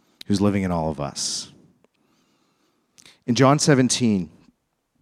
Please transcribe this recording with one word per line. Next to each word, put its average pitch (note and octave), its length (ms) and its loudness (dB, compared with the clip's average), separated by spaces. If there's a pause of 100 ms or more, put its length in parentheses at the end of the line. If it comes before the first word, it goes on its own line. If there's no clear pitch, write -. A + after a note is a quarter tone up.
(280)
who's G2+ 120 -2
living G2+ 240 -2
in F#2 80 -4
all D#2+ 200 -4
of D2 100 -10
us. - 500 -10 (1700)
In A#2+ 100 -2
John C3+ 240 4
seventeen, A#2+ 720 2 (720)